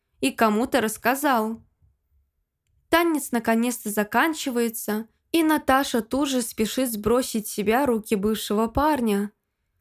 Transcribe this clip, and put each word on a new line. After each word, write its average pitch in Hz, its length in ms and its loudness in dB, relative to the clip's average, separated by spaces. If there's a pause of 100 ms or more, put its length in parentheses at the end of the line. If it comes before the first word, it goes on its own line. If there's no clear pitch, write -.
(200)
и 269 120 0
кому-то 233 500 2
рассказал. 226 800 0 (1300)
Танец 330 420 2
наконец-то 226 600 -2
заканчивается, 226 1160 -2 (240)
и 330 120 4
Наташа 277 580 2
тут 269 260 -2
же 262 140 0
спешит 233 500 -2
сбросить 226 560 0
с - 40 -10
себя 220 340 0
руки 226 300 0
бывшего 214 500 0
парня. 208 640 0 (500)